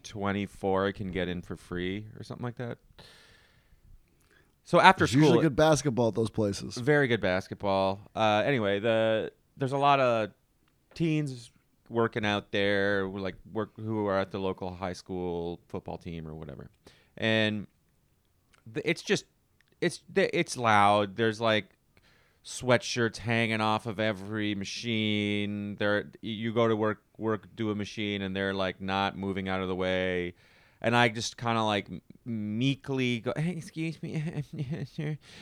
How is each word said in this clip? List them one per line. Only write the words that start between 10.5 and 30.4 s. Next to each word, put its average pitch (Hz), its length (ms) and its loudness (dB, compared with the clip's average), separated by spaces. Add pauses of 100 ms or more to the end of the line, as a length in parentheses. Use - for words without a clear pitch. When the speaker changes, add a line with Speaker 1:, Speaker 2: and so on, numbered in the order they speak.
Speaker 1:
teens 147 580 -2 (380)
working 113 340 0
out 104 280 0
there, 101 560 2
who, 98 100 -8
like, 95 180 -4 (160)
work, 104 260 -4
who 110 280 -2
are 95 140 2
at 95 100 -2
the 101 100 -6
local 95 360 -4
high 90 180 -6
school 87 720 -6
football 85 300 -10
team 82 300 -10
or 78 80 -12
whatever, 73 340 -14 (480)
and 107 480 0 (1040)
th-, 143 140 -6
it's - 160 -2
just - 240 -2 (560)
it's, - 200 -2 (120)
th-, 190 200 2
it's 165 240 -2
loud. 104 580 6
There's, 110 260 0
like, 110 280 2 (760)
sweatshirts 120 720 0
hanging 113 440 0
off 107 240 0
of 104 140 -6
every 104 560 -2
machine. 104 1200 -2
There, 104 260 0
y-, - 60 -12 (120)
you 110 320 -6
go 117 140 4
to 113 80 4
work, 107 260 -2 (160)
work, 107 380 -4
do 107 160 -2
a 104 40 0
machine, 101 460 -4
and 95 140 -4
they're, 98 180 0
like, 95 280 -2
not 95 360 -2
moving 95 320 -4
out 95 120 -2
of 92 60 -2
the 92 80 -2
way. 92 580 0 (480)